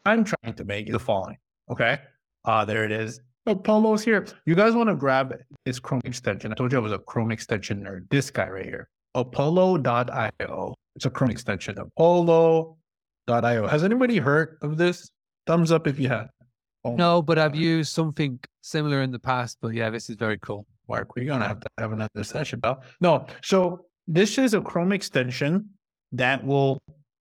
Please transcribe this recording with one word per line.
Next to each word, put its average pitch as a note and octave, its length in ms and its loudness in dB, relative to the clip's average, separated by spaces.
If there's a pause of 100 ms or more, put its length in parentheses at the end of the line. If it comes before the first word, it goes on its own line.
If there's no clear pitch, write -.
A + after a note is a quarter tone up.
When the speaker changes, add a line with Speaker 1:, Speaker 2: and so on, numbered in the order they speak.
Speaker 1:
I'm A3 200 4
trying A#2 300 -6
to - 100 -12
make G#2 240 -6
is G#2+ 40 -6
the A2+ 60 0
following. G2 400 -2 (320)
Okay. A#2+ 300 0 (440)
Ah, A2 200 2
there G#2+ 200 -2
it G#2+ 60 -2
is. A2 300 -6 (260)
Apollo's G#3+ 560 2
here. G#3+ 240 2 (180)
You E3 120 2
guys A3 180 6
wanna A3+ 220 2
grab C3 400 0 (280)
this B2+ 140 -6
Chrome B2+ 260 -4
extension. A2 460 -6
I A2 60 -8
told B2 160 0
you C#3 60 4
it A#2 40 2
was G#2 100 -2
a F#2+ 60 -2
Chrome A2+ 320 -2
extension G2+ 540 -4
nerd. F#2+ 260 -12
This C#3 180 2
guy - 200 -2
right F#2+ 160 -8
here. - 240 -12 (260)
Apollo D#3 640 2
dot B2 320 0
I A#2 200 -2 (180)
O. - 260 -8 (220)
It's - 100 -2
a B2 40 -2
Chrome B2+ 200 0
extension. G2+ 480 -6
Apollo E3 960 4 (520)
dot A#2 160 2
I A#2 140 2
O. G#2 100 0
Has D3+ 160 2
anybody A#3+ 340 2
heard D3 440 0
of D3+ 140 -4
this? F3 320 0 (380)
Thumbs E3 240 4
up D#3+ 160 2
if C#3 120 -2
you C3 100 0
have. A2+ 200 -4 (560)
Oh A#2+ 120 -4
Speaker 2:
No, E3+ 260 4
but D#3 160 0
I've D#3 140 2
Speaker 1:
my D3 60 -4
God. D#3+ 60 0
Speaker 2:
used E3 280 0
something D3 480 -2 (220)
similar D3 400 -2
in C3 100 -2
the A#2+ 80 -8
past. B2+ 420 -4
But A2+ 120 -4
yeah, A2+ 160 -2
this A2+ 200 -8
is A2 60 -12
very A2 220 -2
cool. G#2 280 -10 (220)
Speaker 1:
Mark, A2 260 -6
we're B2+ 100 -6
gonna C3 220 -2
have G2+ 140 -6
to - 80 -12 (100)
have A2+ 140 -4
another G#2+ 320 -6
session, C#3 360 -6
pal. B2 220 -2 (180)
No, D#3+ 260 4 (160)
so F3+ 440 0 (220)
this F#3+ 280 2
is C4 160 4
a G3+ 80 2
Chrome F3 320 -2
extension D3 800 -2 (400)
that B2+ 340 0
will C3+ 380 2 (380)